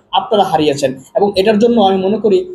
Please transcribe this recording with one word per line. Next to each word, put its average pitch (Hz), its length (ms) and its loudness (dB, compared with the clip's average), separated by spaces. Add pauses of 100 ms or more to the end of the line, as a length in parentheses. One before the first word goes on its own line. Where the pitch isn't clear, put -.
(180)
আপনারা 202 320 -2
হারিয়েছেন। 147 400 0 (280)
এবং 202 100 2 (120)
এটার 208 220 2
জন্য 240 140 2 (120)
আমি 190 180 0
মনে 214 180 -2
করি 185 140 2 (160)